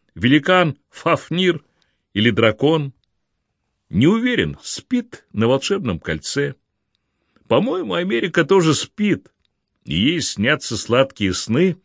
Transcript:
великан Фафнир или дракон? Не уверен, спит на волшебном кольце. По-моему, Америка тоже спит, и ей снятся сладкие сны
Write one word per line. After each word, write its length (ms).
великан 640
Фафнир 720
или 160
дракон? 640
Не 160
уверен, 560
спит 720
на 160
волшебном 520
кольце. 540
По-моему, 480
Америка 500
тоже 300
спит, 580
и 100
ей 260
снятся 560
сладкие 560
сны 520